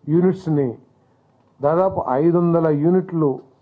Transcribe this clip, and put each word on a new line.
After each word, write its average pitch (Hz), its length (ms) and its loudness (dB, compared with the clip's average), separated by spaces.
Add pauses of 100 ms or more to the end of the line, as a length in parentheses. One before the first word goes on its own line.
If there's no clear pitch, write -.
యూనిట్స్ని 160 680 0 (840)
దాదాపు 180 460 0
ఐదు 160 300 2
వందల 170 280 2
యూనిట్లు 156 720 0 (220)